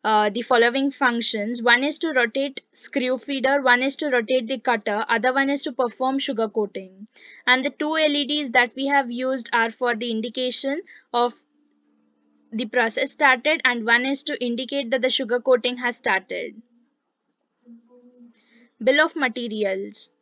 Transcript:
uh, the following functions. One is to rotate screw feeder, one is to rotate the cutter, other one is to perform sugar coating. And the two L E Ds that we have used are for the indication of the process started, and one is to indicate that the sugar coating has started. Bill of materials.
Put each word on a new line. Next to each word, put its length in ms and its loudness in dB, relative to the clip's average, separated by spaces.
uh, 240 4
the 140 -4
following 480 4
functions. 720 -2
One 180 6
is 160 -4
to 140 -2
rotate 440 0
screw 360 -2
feeder, 260 0
one 180 4
is 160 -4
to 80 -2
rotate 400 0
the 80 -2
cutter, 300 0
other 220 2
one 160 0
is 100 -6
to 160 -6
perform 460 -2
sugar 220 -2
coating. 500 -8
And 180 2
the 100 -4
two 180 -2
L 180 2
E 40 -2
Ds 240 -4
that 180 2
we 160 -4
have 180 0
used 400 -4
are 180 -2
for 160 0
the 220 -6
indication 640 -4
of 100 -2
the 140 -4
process 420 0
started, 460 4
and 200 0
one 300 2
is 160 -6
to 80 -4
indicate 420 -4
that 100 2
the 80 2
sugar 300 0
coating 280 2
has 180 -4
started. 680 -4
Bill 160 6
of 120 -2
materials. 960 -4